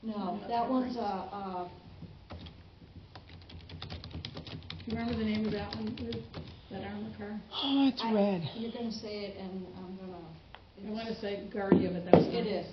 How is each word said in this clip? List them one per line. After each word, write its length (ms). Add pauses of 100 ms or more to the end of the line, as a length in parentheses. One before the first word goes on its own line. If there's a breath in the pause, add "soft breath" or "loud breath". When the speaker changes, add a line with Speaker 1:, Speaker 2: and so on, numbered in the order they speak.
Speaker 1:
No, 140
Speaker 2:
No, 180
it's 120
Speaker 1:
that 20
Speaker 2:
not 200
Speaker 1:
one's 260
Speaker 2:
Brinks. 20
Speaker 1:
a, 380
a 340 (3250)
Speaker 2:
Do 60
you 60
remember 200
the 80
name 200
of 60
that 240
one, 260
Ruth? 220 (480)
That 120
armored 340
car? 220 (140)
Speaker 3:
Oh, 340
it's 140
Speaker 1:
I, 120
Speaker 3:
red. 420
Speaker 1:
you're 160
gonna 200
say 340
it, 120
and 280 (120)
I'm 200
gonna, 200 (680)
Speaker 2:
I 40
wanna 200
Speaker 1:
it's 100
Speaker 2:
say 220 (100)
Guardia, 380
but 140
that's 200
not 80
Speaker 1:
It 140
is. 260